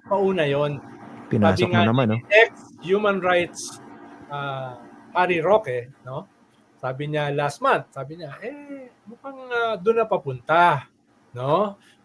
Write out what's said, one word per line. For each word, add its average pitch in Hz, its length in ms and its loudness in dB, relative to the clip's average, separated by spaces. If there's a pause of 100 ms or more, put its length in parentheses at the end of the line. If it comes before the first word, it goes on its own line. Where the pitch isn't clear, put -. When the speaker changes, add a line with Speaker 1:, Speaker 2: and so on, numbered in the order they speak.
(100)
Speaker 1:
mauna 190 320 2
yon. 143 400 0 (480)
Speaker 2:
Pinasok 110 240 4
Speaker 1:
Sabi 180 160 0
nga - 160 4
Speaker 2:
mo 113 80 4
naman, 131 160 4
Speaker 1:
ni 110 80 0
Speaker 2:
no? - 160 -10
Speaker 1:
ex-human 202 880 2
rights, 180 600 -2 (480)
ah, 135 480 -8 (360)
Harry 175 280 2
Roque, 135 480 0 (160)
no? 139 240 -12 (480)
Sabi 135 320 -6
niya 147 240 -2
last 143 240 -2
month, 233 360 0
sabi 143 280 -12
niya, 143 200 -16
"Eh, 277 480 -14 (160)
mukhang, 262 320 -16 (120)
ah, 233 240 -2
doon 220 280 2
na 214 40 0
papunta, 160 800 2 (480)
no? 170 440 0 (260)